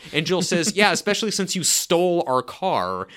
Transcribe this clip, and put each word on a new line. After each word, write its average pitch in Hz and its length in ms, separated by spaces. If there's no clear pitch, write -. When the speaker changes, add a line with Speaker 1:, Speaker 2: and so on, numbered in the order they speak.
Speaker 1:
And 151 140
Jill 180 160
says, 170 300
Speaker 2:
<laughs> - 40
Speaker 1:
"Yeah, 202 160
especially 202 380
since 190 260
you 175 80
stole 175 640
our 127 160
car." 95 760